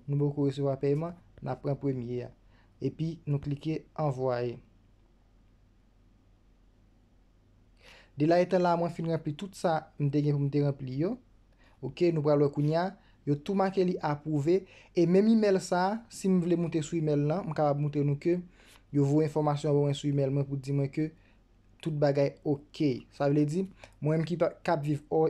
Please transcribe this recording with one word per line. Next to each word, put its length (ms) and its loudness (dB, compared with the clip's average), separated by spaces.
nou 120 -2
pou 260 0
koresevwa 340 -2
peyman, 360 -2
n 60 -8
ap 140 -8
pran 160 -4
premye 500 -4
a. 20 -18
Epi 460 -4
nou 160 -2
klike 420 -6
anvwaye. 640 -2
De 100 0
la 140 6
etan 220 2
la, 140 4
mwen 180 -2
fin 160 -4
ranpli 240 -4
tout 200 -12
sa, 440 -2
m 120 0
te 120 2
gen 140 2
pou 100 0
m 40 -2
te 120 0
ranpli 400 -4
yo. 140 -2
Ok, 300 0
nou 120 0
pral 200 4
wè 80 2
kounye 240 0
a. 140 0
Yo 80 0
tou 200 -4
make 280 2
li 200 0
apwouve. 560 0
E 120 4
menm 240 6
imèl 300 4
sa, 380 0
si 160 -4
m 160 4
vle 160 2
monte 240 -2
sou 140 -4
imèl 300 2
la, 160 0
m 120 -6
kapab 240 2
montre 260 0
nou 140 0
ke 180 0
yo 120 4
voye 220 2
enfòmasyon 480 0
mwen 200 2
sou 140 -4
imèl 240 0
mwen 140 0
pou 120 -6
di 160 -4
mwen 160 0
ke 180 -2
tout 160 -6
bagay 380 2
ok. 600 -2
Sa 140 0
vle 180 4
di, 160 -2
mwen 200 0
menm 80 -4
ki 120 -4
pa, 100 2
k 140 0
ap 100 -2
viv 280 -2
o 180 4